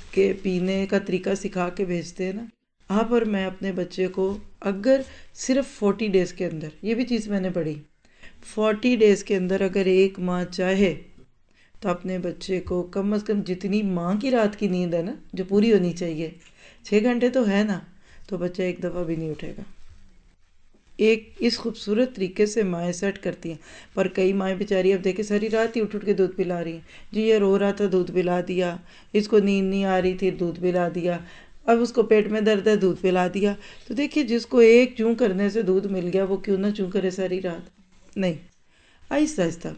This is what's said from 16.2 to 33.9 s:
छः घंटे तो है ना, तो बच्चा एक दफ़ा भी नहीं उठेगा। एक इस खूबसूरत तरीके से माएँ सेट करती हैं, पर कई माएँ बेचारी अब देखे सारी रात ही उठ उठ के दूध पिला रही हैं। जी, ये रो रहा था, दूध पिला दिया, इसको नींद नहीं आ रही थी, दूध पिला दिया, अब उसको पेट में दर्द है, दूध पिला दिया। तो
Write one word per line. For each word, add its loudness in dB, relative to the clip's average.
छः 2
घंटे 2
तो 2
है 2
ना, -4
तो -6
बच्चा -4
एक -4
दफ़ा -4
भी -4
नहीं -6
उठेगा। -10
एक 2
इस 2
खूबसूरत -2
तरीके 0
से 0
माएँ -2
सेट -4
करती -8
हैं, -12
पर 2
कई 2
माएँ -2
बेचारी 2
अब 0
देखे -2
सारी 0
रात 0
ही 0
उठ -2
उठ -6
के 2
दूध 0
पिला -2
रही -6
हैं। -14
जी, 0
ये 4
रो 4
रहा 2
था, -2
दूध 0
पिला 0
दिया, -2
इसको 4
नींद 2
नहीं 0
आ 2
रही 2
थी, 0
दूध -4
पिला 0
दिया, -4
अब 6
उसको 2
पेट 4
में 0
दर्द 2
है, 6
दूध 2
पिला 2
दिया। 0
तो -8